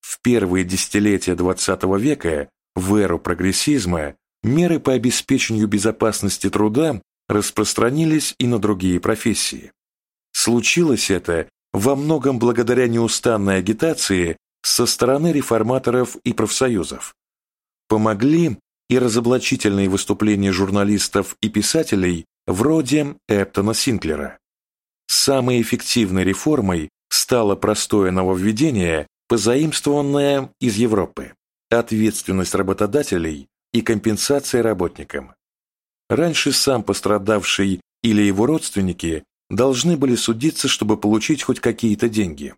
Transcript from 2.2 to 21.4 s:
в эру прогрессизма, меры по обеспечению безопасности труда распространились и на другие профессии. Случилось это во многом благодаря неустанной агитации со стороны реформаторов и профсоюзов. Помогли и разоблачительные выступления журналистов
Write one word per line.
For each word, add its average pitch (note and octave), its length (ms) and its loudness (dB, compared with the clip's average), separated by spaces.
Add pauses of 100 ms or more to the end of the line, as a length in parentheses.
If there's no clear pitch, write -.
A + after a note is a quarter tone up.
в F#2 200 0
эру F#2 240 2
прогрессизма, F2+ 960 -2 (280)
меры D#3+ 380 0
по C3+ 140 0
обеспечению A#2 760 0
безопасности G#2 800 -2
труда G#2+ 540 0 (260)
распространились B2 1080 0
и B2+ 80 -2
на A#2+ 120 0
другие F#2+ 400 0
профессии. - 760 -4 (600)
Случилось A#2+ 760 2
это F2 400 -2 (240)
во A2+ 220 2
многом C#3 420 0
благодаря A#2+ 500 2
неустанной A2 680 0
агитации F#2+ 800 -2 (240)
со - 240 0
стороны C#3+ 460 2
реформаторов B2 920 0
и A#2+ 80 -2
профсоюзов. G#2+ 800 -2 (760)
Помогли A2 680 2 (320)
и B2 100 2
разоблачительные A#2 920 2
выступления G2 600 0
журналистов G2 920 0